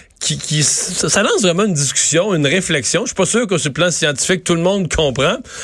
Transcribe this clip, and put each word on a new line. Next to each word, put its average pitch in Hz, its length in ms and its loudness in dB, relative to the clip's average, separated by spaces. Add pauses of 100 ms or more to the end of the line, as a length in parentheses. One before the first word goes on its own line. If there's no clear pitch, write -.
(200)
qui, - 160 -4
qui, 151 280 -2
ça, - 440 -2
ça 196 140 2
lance 339 180 2
vraiment 180 240 2
une 208 80 2
discussion, 160 600 0
une 147 120 2
réflexion. 165 580 0
Je - 20 -4
suis - 80 -6
pas 190 100 2
sûr 226 220 2
que 185 100 0
sur 151 140 -2
le - 20 -4
plan 170 180 0
scientifique, 160 540 -2
tout 175 100 2
le 165 60 0
monde 185 340 0
comprend, 147 440 0 (260)